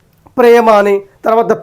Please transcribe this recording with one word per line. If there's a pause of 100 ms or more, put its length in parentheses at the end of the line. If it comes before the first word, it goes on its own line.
(400)
ప్రేమ (120)
అని, (300)
తర్వాత (120)